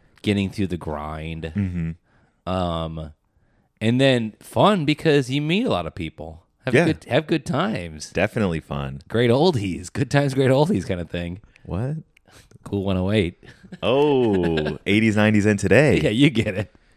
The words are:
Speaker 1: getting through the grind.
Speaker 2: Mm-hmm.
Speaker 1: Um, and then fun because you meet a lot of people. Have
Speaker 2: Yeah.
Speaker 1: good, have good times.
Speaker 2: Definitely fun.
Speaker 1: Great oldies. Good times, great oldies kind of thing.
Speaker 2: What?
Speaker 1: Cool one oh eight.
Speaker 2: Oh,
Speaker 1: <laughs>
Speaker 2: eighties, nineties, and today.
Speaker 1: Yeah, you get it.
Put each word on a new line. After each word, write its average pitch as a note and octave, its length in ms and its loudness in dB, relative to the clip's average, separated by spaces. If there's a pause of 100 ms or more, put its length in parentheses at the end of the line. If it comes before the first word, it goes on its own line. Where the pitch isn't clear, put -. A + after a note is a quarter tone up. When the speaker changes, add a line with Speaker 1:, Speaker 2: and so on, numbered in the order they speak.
(200)
Speaker 1:
getting G2+ 300 0
through G2 160 -2
the F2 100 -4
grind. D#2 680 -8 (120)
Speaker 2:
Mm-hmm. F2 960 -8
Speaker 1:
Um, E2 600 -4 (680)
and A#2 180 2
then B2 420 2
fun E3+ 440 2
because C#3+ 460 0
you C#3+ 100 -2
meet E3+ 240 -2
a A3 60 -2
lot F2 160 -2
of - 80 -10
people. D#2+ 500 -12 (220)
Have B2+ 80 -4
Speaker 2:
Yeah. D#3+ 100 6
Speaker 1:
good, D#3+ 200 -2
have D3+ 220 -2
good D#3+ 200 -2
times. F2+ 640 -4
Speaker 2:
Definitely F#2 500 0
fun. C#2 480 -8
Speaker 1:
Great A#2 220 2
oldies. A2+ 600 2
Good B2+ 200 -4
times, C#3+ 240 0
great C3 160 2
oldies C3+ 360 2
kind F2+ 140 -4
of E2 80 -8
thing. F2 320 -8 (240)
Speaker 2:
What? A2+ 320 -6 (680)
Speaker 1:
Cool G2 220 -6
one F#2+ 140 -2
oh F#2 120 0
eight. G2 320 -2 (400)
Speaker 2:
Oh, G2 1000 2
Speaker 1:
<laughs> - 40 -10
Speaker 2:
eighties, G#2+ 300 2
nineties, G#2+ 300 4
and G#2 120 2
today. G#2+ 440 4
Speaker 1:
Yeah, C#3 80 2
you C3+ 180 4
get G#2+ 260 -2
it. G2+ 200 -8 (220)